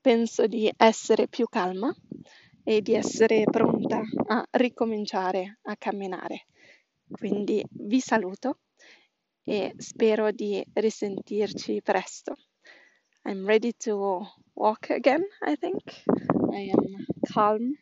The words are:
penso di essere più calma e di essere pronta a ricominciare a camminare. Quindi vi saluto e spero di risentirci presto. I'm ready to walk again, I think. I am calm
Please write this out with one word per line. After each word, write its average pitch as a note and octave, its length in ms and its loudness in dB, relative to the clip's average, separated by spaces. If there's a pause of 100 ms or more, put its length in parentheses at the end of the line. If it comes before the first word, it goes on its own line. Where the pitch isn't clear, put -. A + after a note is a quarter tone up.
penso A#3 460 4
di G#3+ 300 0
essere - 500 4
più - 220 -2
calma F#3+ 440 -2 (680)
e G#3+ 200 2
di F#3+ 120 2
essere A3 560 4
pronta A3+ 500 2 (280)
a A3+ 240 0
ricominciare G#3 1080 -2
a G#3 140 -8
camminare. G3 720 -8 (640)
Quindi G#3 600 -2
vi A3 280 -2
saluto A3 600 -2 (840)
e - 360 -4
spero G#3+ 520 2
di G3+ 420 -4
risentirci G#3 1120 -2
presto. - 540 -4 (880)
I'm G3 200 -6
ready A3 280 2 (120)
to G3 400 -2 (280)
walk G#3+ 380 -2
again, C#4 340 2 (180)
I D4+ 140 -2
think. F4+ 260 -4 (680)
I G3+ 180 -8
am G3 360 0 (260)
calm A3 500 2